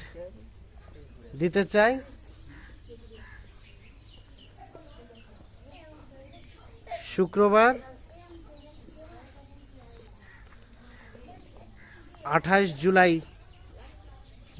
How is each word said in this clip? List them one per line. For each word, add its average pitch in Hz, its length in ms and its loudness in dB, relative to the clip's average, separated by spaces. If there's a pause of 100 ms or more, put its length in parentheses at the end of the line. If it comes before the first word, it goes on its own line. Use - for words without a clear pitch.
(1400)
দিতে 180 200 0 (120)
চাই। 214 200 4 (4000)
শুক্রবার 202 580 2 (4000)
আঠাশ 190 300 4 (160)
জুলাই 180 320 6 (1500)